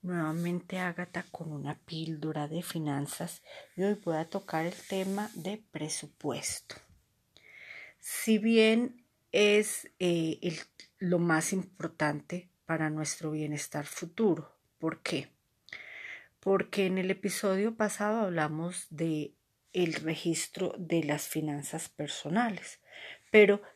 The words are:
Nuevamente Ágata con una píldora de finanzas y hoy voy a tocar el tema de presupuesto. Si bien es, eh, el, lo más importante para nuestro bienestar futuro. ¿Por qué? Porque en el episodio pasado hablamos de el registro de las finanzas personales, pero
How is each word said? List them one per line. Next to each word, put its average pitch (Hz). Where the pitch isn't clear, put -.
Nuevamente 175
Ágata 175
con 160
una 143
píldora 156
de 165
finanzas 151
y 180
hoy 208
voy 170
a 165
tocar 170
el 170
tema 196
de 196
presupuesto. -
Si -
bien 226
es, 208
eh, 170
el, 165
lo 180
más 160
importante 165
para 160
nuestro 156
bienestar 151
futuro. 170
¿Por 160
qué? -
Porque 196
en 185
el 185
episodio 196
pasado 214
hablamos 165
de 160
el 175
registro 160
de 165
las 147
finanzas 156
personales, 180
pero 202